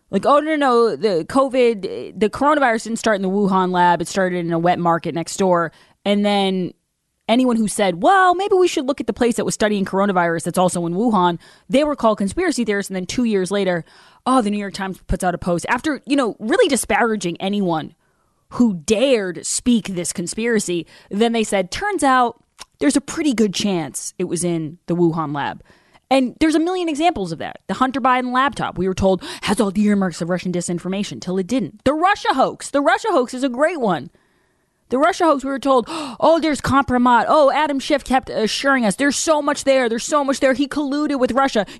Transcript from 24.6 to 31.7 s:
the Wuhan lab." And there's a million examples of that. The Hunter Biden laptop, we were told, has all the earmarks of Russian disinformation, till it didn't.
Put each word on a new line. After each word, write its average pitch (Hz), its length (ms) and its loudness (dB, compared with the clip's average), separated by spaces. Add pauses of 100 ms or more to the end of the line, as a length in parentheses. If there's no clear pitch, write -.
the 170 80 0
Wuhan 160 380 0
lab." 127 280 -6 (480)
And 262 300 0
there's 311 160 2
a 320 40 2
million 349 300 -2
examples 277 420 -2
of 160 60 -8
that. - 300 -12
The 190 60 -4
Hunter 262 260 -2
Biden 254 340 0
laptop, 254 420 -2
we 180 100 -2
were 190 80 0
told, 190 280 2 (200)
has 196 180 0
all 196 100 0
the 196 140 0
earmarks 196 360 0
of 165 80 -4
Russian 180 240 -2
disinformation, 175 680 -6
till 185 160 -4
it 190 80 -4
didn't. 214 380 -4